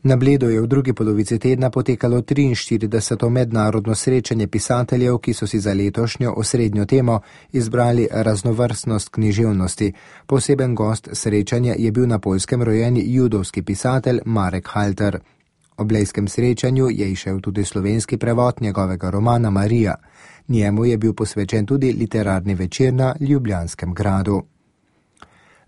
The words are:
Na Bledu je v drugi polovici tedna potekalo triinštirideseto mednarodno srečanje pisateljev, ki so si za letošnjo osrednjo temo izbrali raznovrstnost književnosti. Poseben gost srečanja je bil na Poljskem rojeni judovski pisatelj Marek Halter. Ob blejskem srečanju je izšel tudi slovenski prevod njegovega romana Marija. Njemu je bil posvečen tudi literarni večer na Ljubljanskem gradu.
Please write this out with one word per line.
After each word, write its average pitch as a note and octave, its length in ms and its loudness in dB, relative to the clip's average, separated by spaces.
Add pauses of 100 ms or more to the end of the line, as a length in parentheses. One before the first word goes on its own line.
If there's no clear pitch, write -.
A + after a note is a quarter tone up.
Na C3+ 140 4
Bledu C3 320 4
je A2 120 2
v A2+ 60 0
drugi C3 260 2
polovici G#2+ 460 0
tedna B2+ 320 2
potekalo A#2+ 520 0
triinštirideseto A#2 1080 0
mednarodno A2 640 0
srečanje A#2 520 0
pisateljev, B2 720 0
ki A#2 160 -2
so A2 120 -4
si G#2+ 140 -2
za G2+ 120 -2
letošnjo A2+ 640 -2
osrednjo G#2+ 480 0
temo A#2+ 360 2 (320)
izbrali A#2+ 580 2
raznovrstnost A2 1000 0
književnosti. G#2 840 0 (340)
Poseben C3 480 2
gost A2 380 -2
srečanja A2+ 680 0
je A2+ 140 0
bil B2 160 2
na A2+ 100 0
Poljskem G2 440 0
rojeni A2+ 440 2
judovski A2 560 0
pisatelj B2 640 0
Marek F#2+ 440 -2
Halter. G2+ 500 -2 (580)
Ob G#2+ 120 -4
blejskem G#2 400 0
srečanju B2+ 600 2
je G2+ 220 -2
izšel F#2+ 280 -4
tudi G2+ 240 -4
slovenski G#2 520 -2
prevod A#2+ 440 0
njegovega F#2+ 500 -2
romana A2+ 400 2
Marija. G#2 440 2 (540)
Njemu G#2+ 360 2
je A#2+ 120 2
bil G#2+ 160 0
posvečen G#2 540 -2
tudi C3+ 260 2
literarni G2+ 640 -2
večer A2 400 0
na C3 260 0
Ljubljanskem G#2 760 -2
gradu. G2 480 0 (1300)